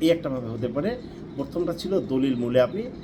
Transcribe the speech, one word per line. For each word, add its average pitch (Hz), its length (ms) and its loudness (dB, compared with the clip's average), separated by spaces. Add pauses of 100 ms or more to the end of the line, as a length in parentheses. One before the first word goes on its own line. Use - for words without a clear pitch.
এই 160 80 4
একটা 165 200 2
ভাবে 127 180 -4
হতে 117 200 -4
পারে। 151 300 -2 (380)
প্রথমটা 165 380 -2
ছিল 185 260 0
দলিল 131 360 2
মূলে 120 260 4
আপনি, 185 220 2 (200)